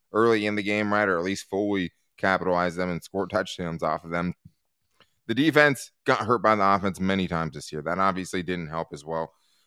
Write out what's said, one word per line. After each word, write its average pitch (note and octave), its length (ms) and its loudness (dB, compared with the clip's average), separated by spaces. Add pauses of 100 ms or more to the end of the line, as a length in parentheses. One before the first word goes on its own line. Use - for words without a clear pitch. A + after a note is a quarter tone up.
(120)
early A2 340 2
in G#2 100 -2
the G#2 80 -2
game, G#2 280 -2
right? G#2 160 2
Or F2+ 100 2
at E2+ 60 -2
least G2 260 -4
fully G2 440 -2 (240)
capitalize F2+ 580 0
them F2+ 140 -2
and E2+ 120 -4
score F#2+ 260 -6
touchdowns F2+ 540 -4
off D#2+ 220 -2
of E2 80 -14
them. F2 220 -4 (960)
The A2+ 80 -4
defense D3 560 4 (120)
got A#2+ 220 2
hurt A#2 140 2
by G#2+ 160 6
the G2+ 120 4
offense G2 320 2
many F#2+ 300 0
times E2 240 -2
this D2+ 180 -14
year. D#2 100 -8
That E2 180 -2
obviously F#2 440 0
didn't E2+ 240 -6
help D#2+ 240 -6
as D2 140 -14
well. D#2+ 260 -6 (360)